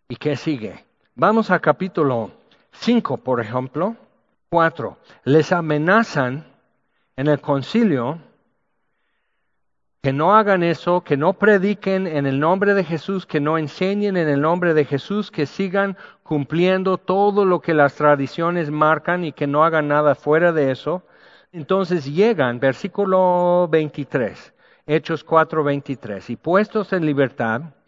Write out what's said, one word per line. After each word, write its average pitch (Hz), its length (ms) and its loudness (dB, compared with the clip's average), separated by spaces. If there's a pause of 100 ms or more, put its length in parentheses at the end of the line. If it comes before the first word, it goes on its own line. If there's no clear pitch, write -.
¿Y 123 80 -12
qué 147 200 -4
sigue? 117 480 -8 (320)
Vamos 214 340 2
a 175 80 2
capítulo 143 720 0 (420)
cinco, 220 460 -2
por 123 220 -2
ejemplo. 131 540 -6 (540)
Cuatro. 160 480 0 (280)
Les 147 280 4
amenazan 156 920 0 (720)
en 135 120 -4
el 151 140 2
concilio 143 800 -2 (1800)
que 135 120 -2
no 165 200 2
hagan 202 280 4
eso, 175 400 0
que 139 160 0
no 170 160 2
prediquen 196 720 0
en 151 180 -2
el 135 160 -2
nombre 190 320 2
de 196 120 0
Jesús, 170 420 -6
que 160 120 -4
no 151 200 0
enseñen 190 580 -4
en 160 140 0
el 139 100 2
nombre 170 320 0
de 151 140 2
Jesús, 196 440 -4
que 156 140 -4
sigan 196 540 -4 (240)
cumpliendo 180 720 0
todo 196 480 0
lo 180 160 2
que 165 140 -2
las 143 220 4
tradiciones 151 720 0
marcan 156 540 0
y 147 80 -6
que 147 140 -4
no 143 160 2
hagan 160 260 2
nada 147 260 2
fuera 165 380 2
de 143 180 0
eso. 156 320 -6 (500)
Entonces 175 540 -2
llegan, 147 540 0
versículo 180 1080 0
veintitrés, 147 840 -4 (320)
Hechos 151 360 -2
cuatro 160 420 2
veintitrés, 131 640 -6
"Y 117 60 -6
puestos 202 580 -2
en 170 100 -2
libertad, 131 560 -2 (260)